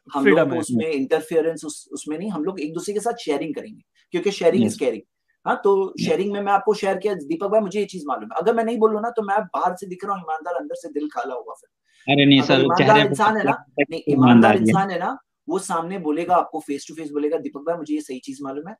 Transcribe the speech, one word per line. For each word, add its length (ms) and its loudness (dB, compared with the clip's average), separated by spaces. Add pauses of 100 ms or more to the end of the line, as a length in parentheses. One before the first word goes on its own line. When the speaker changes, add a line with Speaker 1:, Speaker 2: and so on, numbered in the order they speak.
(140)
Speaker 1:
हम 100 -2
Speaker 2:
फ्रीडम 160 6
Speaker 1:
लोग 140 2
Speaker 2:
है। 60 -2
Speaker 1:
उसमें 280 -2
interference 800 -2
उस, 260 -14
उसमें 280 -10
नहीं, 100 -6
हम 140 -6
लोग 180 -6
एक 120 -6
दूसरे 200 -6
के 60 -4
साथ 140 -2
शेयरिंग 420 -4
करेंगे, 260 -14 (300)
क्योंकि 200 -2
sharing 340 2
Speaker 3:
is। 80 0
Speaker 1:
is 80 -8
caring। 200 -2 (460)
हाँ, 160 -2
तो 360 2
Speaker 3:
यस। 60 -2
Speaker 1:
sharing 280 0
में 80 -4
मैं 120 0
आपको 200 4
share 240 -2
किया, 160 -2
दीपक 340 -4
भाई 140 4
मुझे 180 -2
ये 60 0
चीज 220 -10
मालूम 160 -4
है, 140 -10
अगर 160 2
मैं 100 0
नहीं 140 -2
बोलूँ 240 2
ना 80 -4
तो 120 -4
मैं 200 0
बाहर 340 -2
से 120 -14
दिख 180 -12
रहा 80 -4
हूँ 80 -8
ईमानदार, 320 -8
अंदर 220 -8
से 140 -12
दिल 180 -6
काला 260 -8
हुआ 200 -12
फिर। 160 -20 (440)
Speaker 3:
अरे 120 6
नहीं 140 8
Speaker 1:
अगर 80 2
Speaker 3:
सर, 80 6
वो 80 6
Speaker 1:
ईमानदार 240 4
Speaker 3:
चेहरे 160 8
पे 60 0
Speaker 1:
इंसान 280 2
है 60 -2
ना, 80 2
Speaker 3:
पता 0 -
लगता 300 -4
है 100 0
Speaker 1:
नहीं, 100 -8
Speaker 3:
कि 100 -2
Speaker 1:
ईमानदार 200 6
Speaker 3:
ईमानदारी 260 8
है। 60 2
Speaker 1:
इंसान 280 2
है 80 -4
ना, 180 -4 (320)
वो 100 -2
सामने 400 -6
बोलेगा 360 0
आपको, 240 0
face 280 -8
to 80 -18
face 160 -12
बोलेगा, 260 -2
"दीपक 240 -10
भाई 160 -4
मुझे 160 -6
ये 80 -2
सही 180 -10
चीज 220 -12
मालूम 260 -10
है", 120 -14